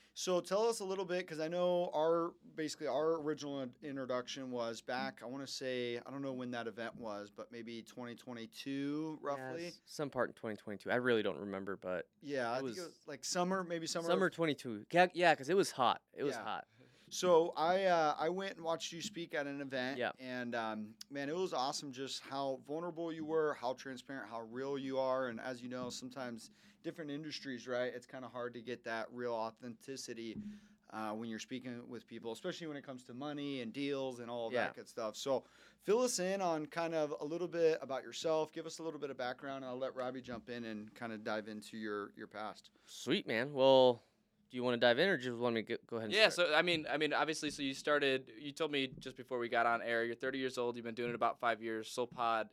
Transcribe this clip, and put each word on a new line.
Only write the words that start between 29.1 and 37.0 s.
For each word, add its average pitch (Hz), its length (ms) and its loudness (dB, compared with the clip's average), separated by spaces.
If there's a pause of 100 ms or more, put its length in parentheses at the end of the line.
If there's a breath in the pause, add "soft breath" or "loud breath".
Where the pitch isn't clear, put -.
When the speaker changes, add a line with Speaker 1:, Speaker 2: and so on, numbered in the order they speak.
Speaker 1:
real 120 220 -2
authenticity, 113 1080 -6 (520 loud breath)
uh, 107 240 -4
when 113 160 -6
you're 110 80 -6
speaking 120 500 -10
with 120 180 -12
people, 113 260 -8
especially 165 340 -6
when 151 100 -6
it 139 80 -12
comes 127 200 -12
to 123 100 -14
money 143 480 -6
and 113 100 -6
deals 135 480 -2
and 117 100 -8
all 120 180 -2
of 110 40 -2
Speaker 2:
Yeah. 113 140 4
Speaker 1:
that 64 80 -6
good 107 120 -14
stuff. 110 300 -4
So 131 280 2 (400 soft breath)
fill 214 160 4
us 247 180 2
in 190 240 2
on 160 240 2
kind 170 280 -2
of 151 260 2